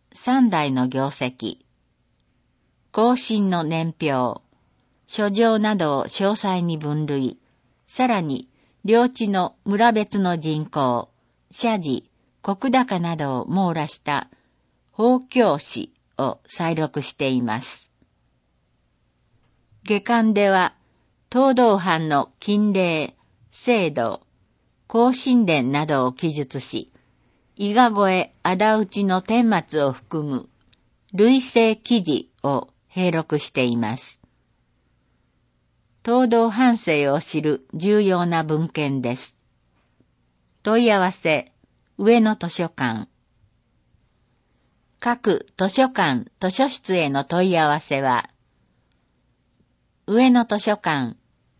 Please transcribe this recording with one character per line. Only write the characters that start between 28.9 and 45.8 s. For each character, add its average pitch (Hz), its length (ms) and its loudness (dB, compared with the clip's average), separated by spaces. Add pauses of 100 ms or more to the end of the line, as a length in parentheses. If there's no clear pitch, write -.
ち 202 140 -2
の 185 160 0
顛 220 480 0
末 147 140 0
を 135 100 2
含 151 320 -8
む、 135 240 -6 (640)
類 220 240 4
推 226 400 2
記 233 260 0
事 147 280 -4 (120)
を 139 260 -2 (220)
併 180 220 0
録 156 260 -2
し - 120 -6
て 135 140 -2
い 120 120 -2
ま 117 200 -4
す。 - 240 -16 (1800)
東 247 240 2
道 226 220 4
藩 240 220 4
政 147 400 0
を 151 80 0
知 151 220 -6
る 151 320 -2
重 202 260 2
要 180 260 2
な 165 180 0
文 156 240 -2
献 139 340 -4
で 123 140 -4
す。 - 200 -14 (1300)
問 226 220 2
い 226 60 4
合 202 100 4
わ 180 120 0
せ、 - 400 -2 (460)
上 226 220 4
野 214 160 2
図 170 120 -8
書 165 200 -6
館。 117 400 -6 (1900)
各 240 460 -2 (100)
図 185 120 0
書 262 200 2